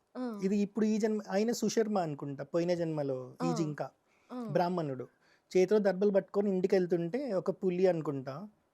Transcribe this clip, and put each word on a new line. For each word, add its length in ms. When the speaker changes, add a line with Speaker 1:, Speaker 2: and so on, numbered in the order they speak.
Speaker 1:
ఆ. 260
Speaker 2:
ఇది 140
ఇప్పుడు 280
ఈ 120
జన్మ, 320
ఆయన 220
సుశర్మ 480
అనుకుంటా, 440
పోయిన 300
జన్మలో 600
ఈ 20
Speaker 1:
ఆ. 80
Speaker 2:
జింక 280
Speaker 1:
ఆ. 200
Speaker 2:
బ్రాహ్మణుడు. 560
చేతిలో 220
దర్బలు 320
పట్టుకొని 380
ఇంటికి 260
వెళ్తుంటే 580
ఒక 180
పులి 360
అనుకుంటా, 600